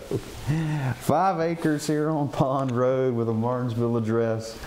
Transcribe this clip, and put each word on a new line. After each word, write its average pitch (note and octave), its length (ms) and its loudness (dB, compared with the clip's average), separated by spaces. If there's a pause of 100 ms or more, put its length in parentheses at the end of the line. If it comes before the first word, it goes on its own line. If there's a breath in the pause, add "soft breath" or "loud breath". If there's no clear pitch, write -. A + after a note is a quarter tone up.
go. D3+ 840 -2
Five F3 440 2
acres E3 480 0
here D3+ 240 0
on D3 180 0
Pond C3+ 440 0
Road B2+ 420 2
with A#2 140 0
a A#2 40 0
Martinsville A#2 640 0
address. A2+ 720 0